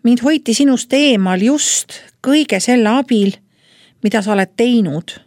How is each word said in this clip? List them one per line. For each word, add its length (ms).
Mind 200
hoiti 300
sinust 400
eemal 480
just 520
kõige 340
selle 300
abil, 440
mida 180
sa 120
oled 240
teinud. 540